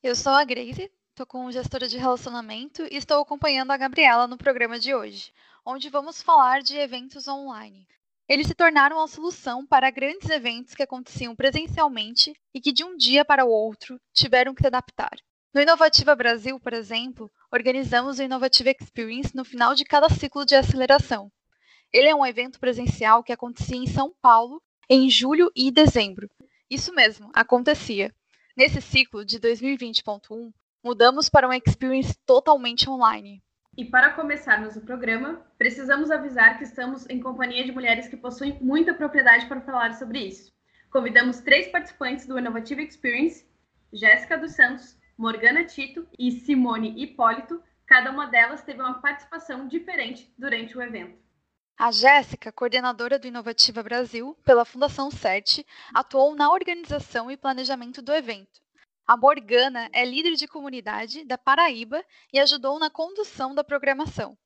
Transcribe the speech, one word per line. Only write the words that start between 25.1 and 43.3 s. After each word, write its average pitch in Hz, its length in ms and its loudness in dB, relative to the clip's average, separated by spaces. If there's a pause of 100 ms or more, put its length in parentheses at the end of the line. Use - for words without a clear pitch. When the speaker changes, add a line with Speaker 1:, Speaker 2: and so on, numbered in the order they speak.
Speaker 1:
julho 302 460 4
e 262 160 0
dezembro. 208 580 4 (400)
Isso 311 240 -8
mesmo, 220 400 2
acontecia. 240 800 0 (420)
Nesse 269 240 2
ciclo 233 440 -4
de 226 140 -6
dois 233 220 0
mil 269 120 -4
e 269 40 -4
vinte 233 260 -6
ponto 208 320 -12
um, 226 180 -16 (320)
mudamos 240 440 4
para 254 200 6
um 254 40 0
experience 262 600 -2 (140)
totalmente 254 640 4
online. 214 500 0 (360)
Speaker 2:
E 247 80 -10
para 254 260 4
começarmos 269 640 -2
o 220 60 -14
programa, 247 680 -6 (100)
precisamos 277 540 -2
avisar 247 480 2
que 285 60 -12
estamos 254 440 -10
em 254 120 -6
companhia 247 440 -6
de 254 60 -8
mulheres 240 380 -2
que 254 80 -16
possuem 277 440 -10
muita 311 320 0
propriedade 247 540 2
para 262 140 -10
falar 240 340 -4
sobre 226 320 -10
isso. - 240 -16 (400)
Convidamos 247 480 2
três - 300 0
participantes 277 580 -8
do 262 100 -8
Inovativa 240 460 -8
Experience: 269 640 -6 (460)